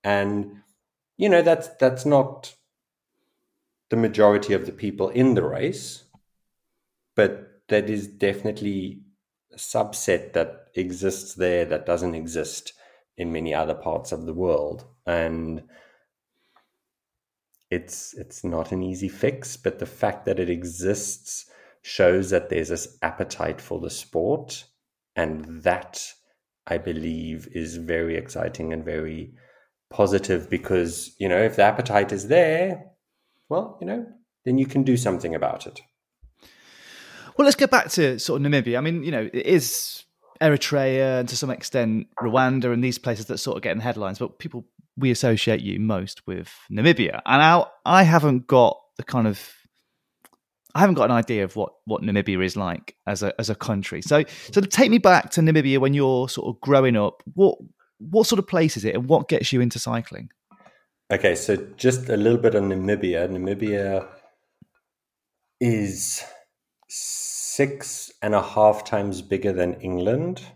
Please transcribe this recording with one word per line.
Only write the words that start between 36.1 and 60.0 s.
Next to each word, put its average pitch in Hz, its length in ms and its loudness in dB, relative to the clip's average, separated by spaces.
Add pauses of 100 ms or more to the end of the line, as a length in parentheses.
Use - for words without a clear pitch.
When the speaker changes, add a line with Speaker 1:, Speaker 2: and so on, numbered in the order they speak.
Speaker 2:
Well, 285 80 6
let's 277 120 6
go 277 100 4
back - 240 2
to 135 300 2
sort 139 200 -2
of 143 60 0
Namibia. 123 320 2
I - 20 0
mean, 160 220 -4
you 160 80 -6
know, 110 220 -4
it 123 120 -6
is - 600 0 (360)
Eritrea 135 760 2
and 123 100 -4
to 123 80 -8
some 131 140 -6
extent 113 560 -2 (140)
Rwanda 127 520 0
and 120 120 0
these 123 120 -2
places 110 300 -6
that - 120 -8
sort - 180 -6
of 95 80 -12
get 98 80 -2
in 104 60 -4
the 110 40 -8
headlines, 107 380 -6
but - 180 -8
people, 127 280 -14 (300)
we 131 140 2
associate 113 520 2
you 98 180 -4
most 107 480 -4
with 90 240 -10 (180)
Namibia. 117 560 0
And 139 160 4
I, 165 220 6 (200)
I 185 200 6
haven't 147 420 4
got 123 340 6 (160)
the 117 60 -12
kind 117 240 0
of, - 260 -4 (1200)
I - 20 0
haven't 190 160 6
got 120 160 4
an 120 60 4
idea 113 260 0
of 95 140 -4
what, 104 160 -4 (140)
what 107 160 -4
Namibia 98 420 0
is 92 120 -2
like 90 380 -6 (140)
as 101 160 -4
a, - 160 -2
as 110 100 -4
a 104 60 -2
country. 95 440 -4
So, 147 220 2 (300)
so 208 80 4
take 214 320 4
me 233 60 6
back 180 320 6
to 170 100 0
Namibia 151 380 4
when 135 140 4
you're 135 360 2
sort - 260 -6
of - 60 -16
growing 135 360 6
up. - 280 0 (100)
What, 190 240 6 (400)
what 185 300 2
sort 208 100 2
of 196 80 -2
place 160 300 2
is 101 80 -8
it 104 100 -2
and 123 140 -4
what 165 200 2
gets 139 240 0
you 127 80 2
into 117 200 0
cycling? - 500 -8 (840)